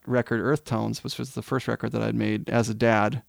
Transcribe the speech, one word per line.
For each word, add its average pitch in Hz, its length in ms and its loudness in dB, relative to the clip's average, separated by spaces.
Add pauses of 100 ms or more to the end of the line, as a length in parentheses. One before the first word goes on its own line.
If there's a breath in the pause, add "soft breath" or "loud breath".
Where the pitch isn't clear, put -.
record, 120 340 2
Earth 127 240 0
Tones, 113 380 -2
which 127 160 -8
was 127 140 -8
the 120 100 -6
first - 240 -2
record 113 240 -2
that 113 120 -2
I'd 113 120 0
made 107 360 0
as 117 180 2
a 113 60 -2
dad 110 540 2